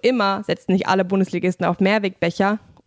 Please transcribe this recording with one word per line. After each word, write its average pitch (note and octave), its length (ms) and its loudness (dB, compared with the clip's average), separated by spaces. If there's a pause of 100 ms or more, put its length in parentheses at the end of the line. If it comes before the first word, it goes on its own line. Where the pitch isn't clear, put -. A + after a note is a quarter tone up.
immer G#3 460 0
setzen - 260 -4
nicht F#3 160 0
alle F#3+ 160 2
Bundesligisten F3+ 600 -2
auf F3 140 -2
Mehrwegbecher G3 800 0 (260)